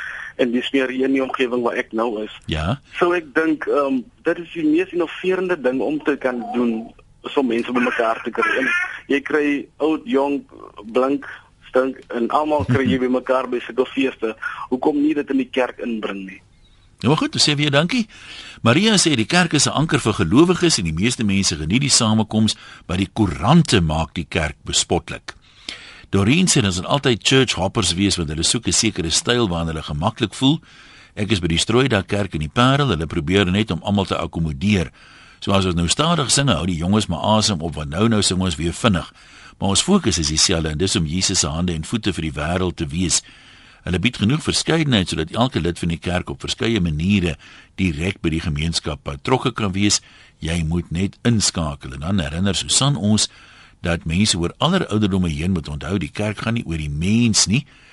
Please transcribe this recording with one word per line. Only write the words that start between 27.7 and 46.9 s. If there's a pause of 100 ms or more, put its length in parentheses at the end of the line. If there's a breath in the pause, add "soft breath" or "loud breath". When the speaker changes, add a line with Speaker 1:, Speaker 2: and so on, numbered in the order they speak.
Speaker 2:
wees,
want
hulle
soek
'n
sekere
styl
waarin
hulle
gemaklik
voel. (560 loud breath)
Ek
is
by
die
Strooidak
Kerk
in
die
Parel,
hulle
probeer
net
om
almal
te
akkommodeer. (500 loud breath)
So
as
ons
nou
stadig
sing,
hou
die
jonges
maar
asem
op,
want
nou,
nou
sing
ons
weer
vinnig." (460 loud breath)
Maar
ons
fokus
is
dieselfde
en
dis
om
Jesus
se
hande
en
voete
vir
die
wêreld
te
wees. (600 loud breath)
Hulle
bied
genoeg
verskeidenheid
sodat
elke
lid
van
die
kerk
op
verskeie
maniere (380 loud breath)